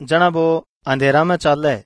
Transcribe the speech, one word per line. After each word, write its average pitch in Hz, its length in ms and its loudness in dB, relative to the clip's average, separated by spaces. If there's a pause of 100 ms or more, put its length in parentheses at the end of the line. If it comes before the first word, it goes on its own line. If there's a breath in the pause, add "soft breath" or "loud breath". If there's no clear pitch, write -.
जना 165 260 2
वो 165 400 -2 (180)
अंधेरा 139 380 2
में 175 120 0
चाले 147 500 0